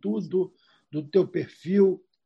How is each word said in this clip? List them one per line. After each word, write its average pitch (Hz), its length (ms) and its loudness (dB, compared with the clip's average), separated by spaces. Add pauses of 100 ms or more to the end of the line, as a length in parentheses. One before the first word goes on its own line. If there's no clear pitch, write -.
tudo, 185 520 -4 (380)
do 151 120 -6
teu 180 240 2
perfil, 185 760 0 (240)